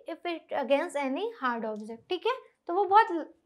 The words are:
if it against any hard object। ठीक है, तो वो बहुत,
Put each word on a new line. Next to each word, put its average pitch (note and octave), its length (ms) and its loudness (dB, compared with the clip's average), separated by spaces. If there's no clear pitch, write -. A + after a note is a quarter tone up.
if E4 200 -8
it E4 300 -8
against C#4+ 400 0
any C4+ 260 -2
hard A#3+ 280 -2
object। A3 420 -10
ठीक F4+ 180 -2
है, A#4+ 60 2
तो E4+ 60 -2
वो G4 120 4
बहुत, G#4 220 8